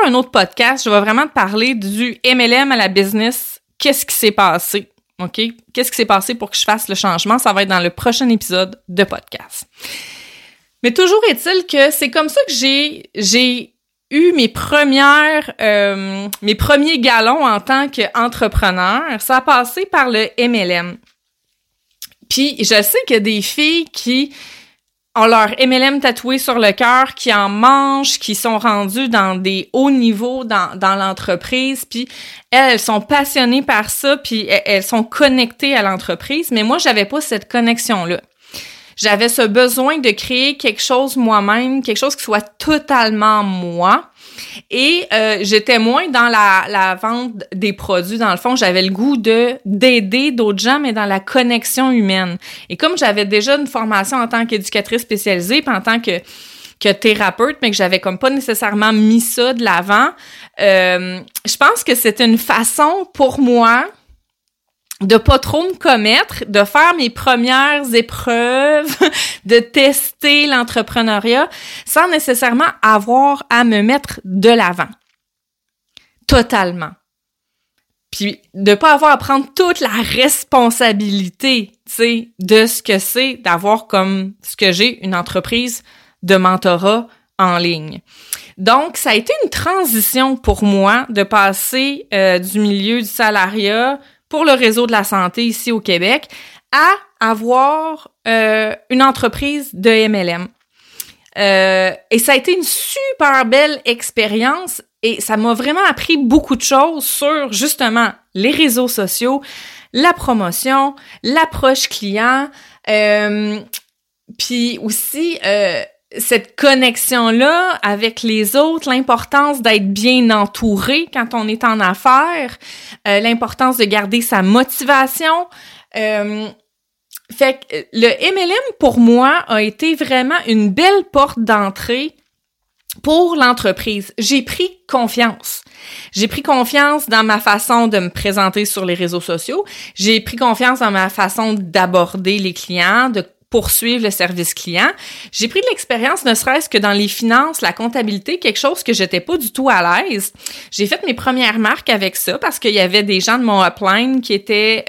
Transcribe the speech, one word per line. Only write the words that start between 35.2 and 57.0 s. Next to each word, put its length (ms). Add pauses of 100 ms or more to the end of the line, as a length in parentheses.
à 60
l'entreprise. 720
Mais 100
moi, 160
j'avais 280
pas 140
cette 320
connexion-là. 680 (760)
J'avais 340
ce 140
besoin 540
de 120
créer 480
quelque 240
chose 360
moi-même, 640
quelque 140
chose 180
qui 80
soit 340
totalement 840
moi. 640 (640)
Et, 420
euh, 280
j'étais 360
moins 320
dans 180
la, 400
la 280
vente 380 (200)
des 200
produits. 440
Dans 140
le 60
fond, 180
j'avais 260
le 80
goût 280
de, 480
d'aider 640
d'autres 280
gens, 200
mais 140
dans 120
la 140
connexion 720
humaine. 460 (320)
Et 80
comme 200
j'avais 280
déjà 320
une 100
formation 500
en 100
tant 200
qu'éducatrice 560
spécialisée, 580
puis 140
en 60
tant 180
que, 200 (600)
que 120
thérapeute, 720